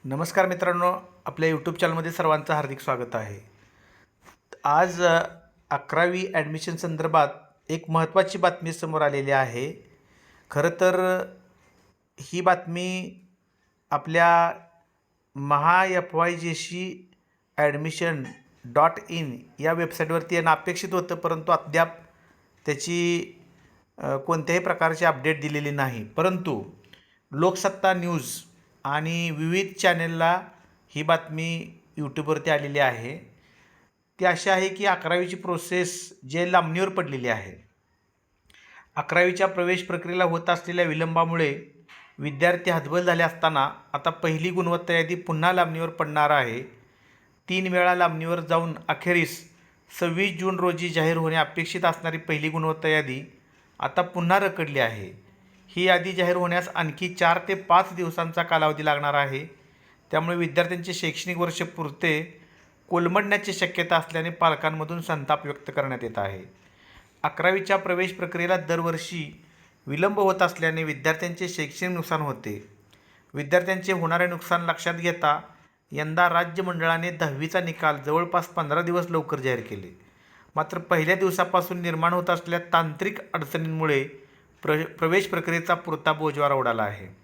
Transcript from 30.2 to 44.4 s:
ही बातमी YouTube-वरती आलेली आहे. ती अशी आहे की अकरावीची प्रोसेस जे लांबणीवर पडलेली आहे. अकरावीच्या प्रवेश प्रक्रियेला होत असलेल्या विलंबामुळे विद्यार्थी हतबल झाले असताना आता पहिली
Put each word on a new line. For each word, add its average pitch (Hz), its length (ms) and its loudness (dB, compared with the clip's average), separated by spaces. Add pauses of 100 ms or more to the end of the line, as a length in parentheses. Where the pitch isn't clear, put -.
ही 151 140 -8
बातमी 165 760 -2 (200)
YouTube-वरती 147 520 -2
आलेली 143 280 0
आहे. 127 400 0 (1000)
ती 180 40 0
अशी 180 260 2
आहे 190 180 4
की 196 180 -4
अकरावीची 180 500 0
प्रोसेस 175 920 -4
जे 175 240 0
लांबणीवर 175 360 4
पडलेली 139 400 -4
आहे. 98 400 -4 (1300)
अकरावीच्या 180 500 2
प्रवेश 180 360 0
प्रक्रियेला 175 420 -2
होत 170 260 0
असलेल्या 175 340 0
विलंबामुळे 165 760 0 (580)
विद्यार्थी 170 520 2
हतबल 165 320 0
झाले 170 200 4
असताना 151 480 2 (220)
आता 147 180 -2
पहिली 160 400 -2